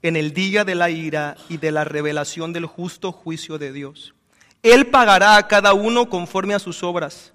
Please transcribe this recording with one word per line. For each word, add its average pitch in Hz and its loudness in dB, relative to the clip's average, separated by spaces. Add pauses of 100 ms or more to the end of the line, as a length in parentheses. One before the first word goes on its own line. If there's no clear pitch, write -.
en 165 -2
el 151 -2
día 190 -2
de 190 -4
la 175 0
ira 156 -6 (120)
y 170 -10
de 156 -4
la 151 -2
revelación 147 -6
del 170 -8
justo 175 -10
juicio 160 -12
de 143 -10
Dios. 139 -16 (480)
Él 247 8
pagará 214 6
a 202 2
cada 202 4
uno 233 0
conforme 190 -4
a 202 -2
sus 180 -10
obras. 175 -8